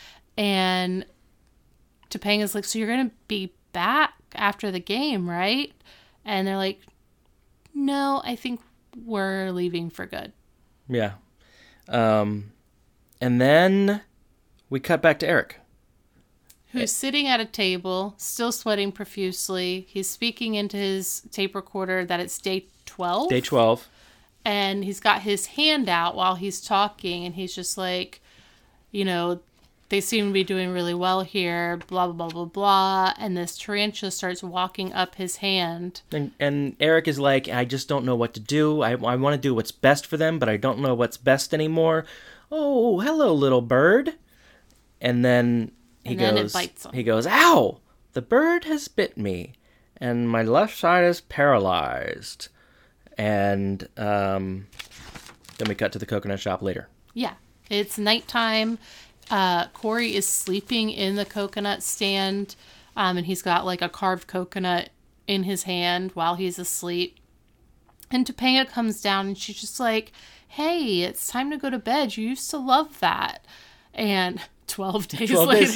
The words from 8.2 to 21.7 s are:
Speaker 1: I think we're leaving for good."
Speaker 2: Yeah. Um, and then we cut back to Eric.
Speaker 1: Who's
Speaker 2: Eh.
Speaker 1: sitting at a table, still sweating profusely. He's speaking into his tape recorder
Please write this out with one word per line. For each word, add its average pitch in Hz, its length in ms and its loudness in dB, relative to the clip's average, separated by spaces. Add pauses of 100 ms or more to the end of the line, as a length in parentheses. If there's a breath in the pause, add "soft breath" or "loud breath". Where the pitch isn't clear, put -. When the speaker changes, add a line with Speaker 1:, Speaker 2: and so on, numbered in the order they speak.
Speaker 1:
I 247 120 -6
think 240 240 -8 (440)
we're 190 460 -2
leaving 175 400 -2
for - 160 -12
good." - 260 -10 (560)
Speaker 2:
Yeah. 110 260 -2 (760 soft breath)
Um, 107 640 2 (680)
and 123 200 4
then 190 640 6 (680)
we 135 80 -2
cut 160 240 0
back 151 180 6
to 160 80 -2
Eric. 160 300 0 (1120)
Speaker 1:
Who's 247 140 -4
Speaker 2:
Eh. 226 40 -2
Speaker 1:
sitting 277 400 -2
at 247 140 2
a 220 40 -2
table, 185 760 -2
still - 340 -2
sweating 202 400 0
profusely. 185 960 -4
He's 190 200 -6
speaking 226 460 -4
into 208 220 -4
his 190 460 -4 (100)
tape 196 240 -4
recorder 185 480 -4